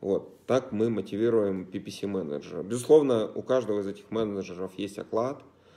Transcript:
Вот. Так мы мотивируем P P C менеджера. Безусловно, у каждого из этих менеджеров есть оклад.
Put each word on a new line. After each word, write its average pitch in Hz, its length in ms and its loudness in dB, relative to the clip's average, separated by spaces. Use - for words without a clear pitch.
Вот. 95 460 -2
Так 123 260 0
мы 110 180 2
мотивируем 101 720 0
P 95 160 -10
P - 100 -14
C - 160 -8
менеджера. 82 560 -6
Безусловно, 120 720 6
у 107 80 -6
каждого 110 380 0
из 98 60 -4
этих 101 240 -10
менеджеров 95 640 -4
есть 98 220 -8
оклад. 123 440 -2